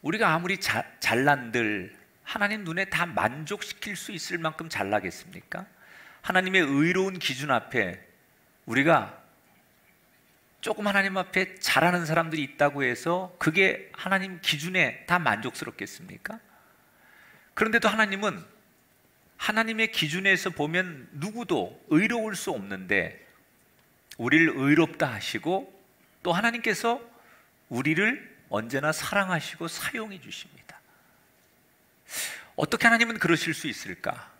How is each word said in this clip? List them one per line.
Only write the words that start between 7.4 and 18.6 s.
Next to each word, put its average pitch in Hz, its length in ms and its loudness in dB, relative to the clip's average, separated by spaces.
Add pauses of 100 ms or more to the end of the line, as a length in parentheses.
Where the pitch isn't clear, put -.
앞에 107 500 0 (680)
우리가 135 560 2 (1400)
조금 208 240 -4
하나님 196 320 2
앞에 - 380 -2
잘하는 175 500 2
사람들이 160 380 0
있다고 143 400 2
해서 170 560 -2
그게 185 540 2
하나님 185 480 -2
기준에 156 680 0
다 175 100 4
만족스럽겠습니까? 113 1200 -4 (1160)
그런데도 220 340 4
하나님은 196 680 0 (840)